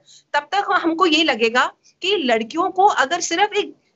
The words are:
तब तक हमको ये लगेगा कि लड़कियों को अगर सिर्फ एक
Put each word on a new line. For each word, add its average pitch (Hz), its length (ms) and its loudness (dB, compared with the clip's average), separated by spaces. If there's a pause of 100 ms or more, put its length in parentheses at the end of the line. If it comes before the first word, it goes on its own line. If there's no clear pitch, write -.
(340)
तब 294 180 -2
तक 392 200 -2
हमको 330 340 0
ये 311 180 2
लगेगा 254 500 0 (280)
कि 392 140 0
लड़कियों 285 540 -2
को 370 160 2
अगर 339 340 0
सिर्फ 381 340 -2
एक 370 220 -4 (200)